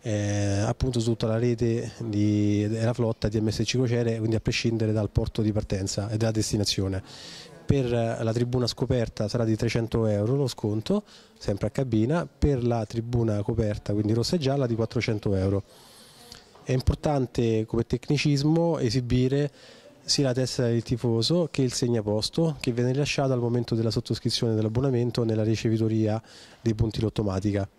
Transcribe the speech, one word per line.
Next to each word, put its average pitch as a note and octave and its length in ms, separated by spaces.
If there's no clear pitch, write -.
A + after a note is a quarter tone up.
eh, G#2 560
appunto A#2+ 420
su A2+ 60
tutta A#2 200
la A2 120
rete A#2 520
di, G#2 640
della A2+ 240
flotta A#2 360
di G#2+ 120
M G#2+ 80
S G#2+ 160
C - 80
Crociere, A#2+ 460
quindi A2 180
a G#2 40
prescindere A2+ 520
dal G#2+ 160
porto - 320
di G#2+ 120
partenza G2+ 580
e A2 80
dalla A2+ 140
destinazione. G2+ 720
Per, B2+ 280
eh, A#2 300
la A2+ 100
tribuna A#2+ 340
scoperta A#2 600
sarà A#2 180
di A2 120
trecento A2+ 500
euro G#2+ 300
lo C#3+ 120
sconto, A2+ 560
sempre G#2 300
a - 20
cabina, C3+ 580
per C#3 360
la A#2 200
tribuna A2+ 580
coperta, G#2+ 520
quindi G#2+ 180
rossa A#2 240
e - 20
gialla, C3+ 280
di A#2 80
quattrocento A2 600
euro. F#2+ 280
È - 100
importante B2 920
come A2+ 220
tecnicismo D3+ 920
esibire B2+ 720
sia - 180
la B2+ 100
tessera B2+ 340
del A#2 140
tifoso B2 680
che - 120
il B2+ 100
segnaposto A#2+ 880
che B2+ 120
viene B2 200
rilasciato C#3 400
al B2 80
momento A#2+ 340
della A2+ 160
sottoscrizione A2+ 640
dell'abbonamento A#2+ 680
nella A2 180
ricevitoria A2 800
dei A#2 140
punti A2 260
Lottomatica. G2+ 680